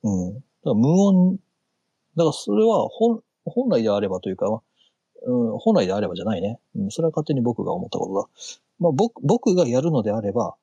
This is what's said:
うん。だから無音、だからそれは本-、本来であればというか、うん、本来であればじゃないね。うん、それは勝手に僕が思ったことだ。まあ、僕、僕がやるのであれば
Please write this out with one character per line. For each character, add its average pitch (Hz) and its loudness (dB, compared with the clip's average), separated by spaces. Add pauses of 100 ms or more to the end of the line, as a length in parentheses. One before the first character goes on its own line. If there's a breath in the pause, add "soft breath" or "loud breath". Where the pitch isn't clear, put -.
う 92 -4
ん。 104 -14
だ 131 -16
か - -20 (200)
ら 131 0
無 117 2 (140)
音、 190 4 (800)
だ 165 2
か - -
ら 156 2
そ - -4
れ 220 4
は 208 2
本-、 226 0 (220)
本 247 -2
来 127 2
で 110 2
あ 101 2
れ 104 0
ば 92 -4
と - -6
い 95 -4
う 92 -4
か、 104 -2 (640)
う 120 0
ん、 - -6
本 220 2
来 113 2
で 92 -2
あ 104 0
れ 98 -2
ば 90 -6
じ 87 -8
ゃ - -8
な 104 -2
い 82 -4
ね。 104 -4 (180)
う 101 -2
ん、 - -4
そ 165 -4
れ 165 2
は 160 2
勝 156 -4
手 156 0
に 127 0
僕 113 -2
が 92 -4
思 92 -6
っ - -14
た - -6
こ - -4
と 95 -8
だ。 - -8 (200)
ま 170 2
あ、 156 2
僕、 208 0
僕 196 2
が 175 4
や 120 2
る 165 -2
の 135 0
で 104 -2
あ 110 -2
れ 101 -4
ば 101 -2